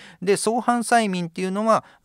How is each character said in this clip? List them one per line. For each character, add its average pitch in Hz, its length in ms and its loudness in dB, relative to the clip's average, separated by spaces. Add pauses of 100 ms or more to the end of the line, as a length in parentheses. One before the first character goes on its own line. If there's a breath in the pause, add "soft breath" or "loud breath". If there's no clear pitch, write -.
(220 loud breath)
で、 190 160 2
相 226 240 -2
反 240 180 0
催 226 300 2
眠 175 180 -4
っ - 20 -8
て 185 120 -10
い 185 40 -2
う 185 60 -2
の 208 140 -2
は、 214 180 4 (220 soft breath)